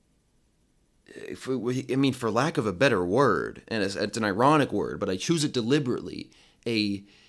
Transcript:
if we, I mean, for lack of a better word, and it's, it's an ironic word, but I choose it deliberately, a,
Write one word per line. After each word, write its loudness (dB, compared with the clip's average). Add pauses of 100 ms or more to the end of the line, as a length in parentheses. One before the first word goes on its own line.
(1040)
if -14
we, -2
I 0
mean, 4
for -2
lack 0
of 0
a -2
better 2
word, 2
and -2
it's, -2
it's -2
an -2
ironic 2
word, -4
but -2
I -2
choose 0
it -2
deliberately, -2 (340)
a, -2 (260)